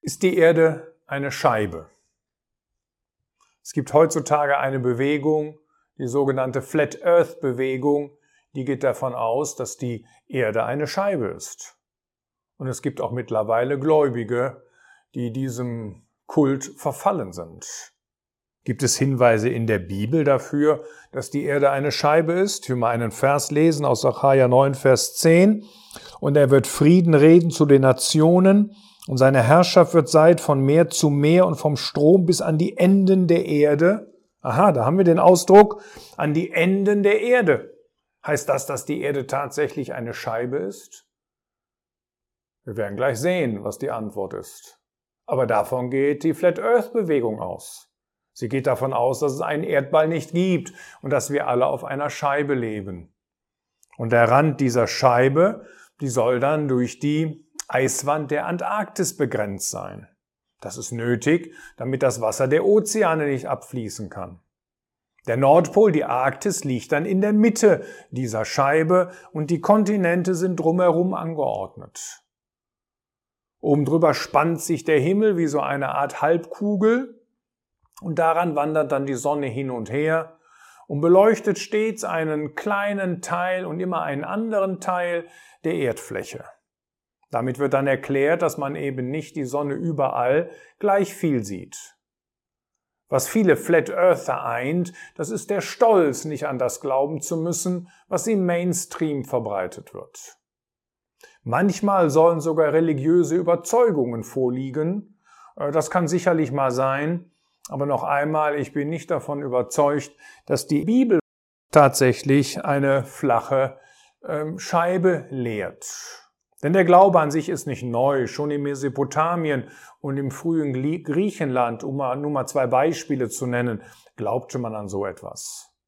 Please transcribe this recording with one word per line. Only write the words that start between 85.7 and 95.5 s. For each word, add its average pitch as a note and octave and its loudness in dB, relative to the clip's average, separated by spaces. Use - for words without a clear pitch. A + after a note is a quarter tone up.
Erdfläche. A#2 -6
Damit B2+ -4
wird C#3 -2
dann C#3 0
erklärt, C#3 0
dass D#3+ -2
man C#3 -6
eben C3 -6
nicht D3 -10
die C#3+ -6
Sonne C#3+ -4
überall C#3+ -2
gleich G3 0
viel C#3 -2
sieht. F#2 -16
Was C3 -2
viele F#3 2
Flat E3 0
Earther E3+ 0
eint, C#3+ -4
das D#3+ -8
ist G#3+ -10
der G3+ -4